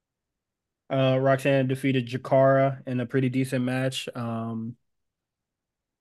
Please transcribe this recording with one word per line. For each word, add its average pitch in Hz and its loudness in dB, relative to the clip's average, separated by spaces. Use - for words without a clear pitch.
Uh, 131 2
Roxanne 135 2
defeated 131 -2
Jakara 135 2
in 127 -4
a 120 -4
pretty 131 0
decent 131 -2
match. 131 -4
Um, 117 -6